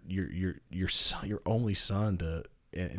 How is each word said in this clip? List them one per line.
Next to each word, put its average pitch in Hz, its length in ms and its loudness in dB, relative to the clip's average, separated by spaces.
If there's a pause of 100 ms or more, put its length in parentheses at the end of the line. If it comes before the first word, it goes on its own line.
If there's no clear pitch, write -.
your, 92 240 -2
your, 90 240 -2 (140)
your 92 180 0
son, - 400 2
your 104 180 -4
only 113 280 2
son 101 440 2
to, 82 260 -2 (300)
eh, 90 240 -2